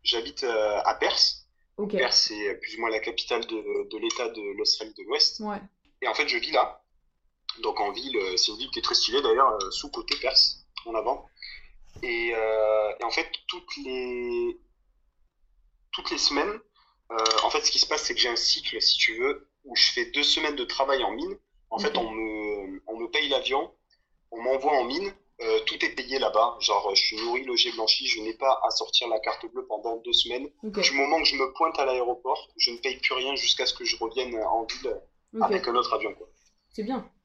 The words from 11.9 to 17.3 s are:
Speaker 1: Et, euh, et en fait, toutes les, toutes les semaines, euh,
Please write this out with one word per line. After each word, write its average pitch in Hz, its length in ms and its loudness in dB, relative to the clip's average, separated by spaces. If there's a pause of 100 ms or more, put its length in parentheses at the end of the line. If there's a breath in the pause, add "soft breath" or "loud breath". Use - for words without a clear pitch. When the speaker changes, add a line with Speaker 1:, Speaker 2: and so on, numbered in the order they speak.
Speaker 1:
Et, 117 340 -2
euh, 107 640 4
et - 40 -4
en 113 80 -2
fait, 160 180 0 (180)
toutes - 380 -10
les, 359 720 -2 (1300)
toutes - 200 -8
les 156 60 -2
semaines, 165 420 2 (520 soft breath)
euh, 113 40 -6 (280)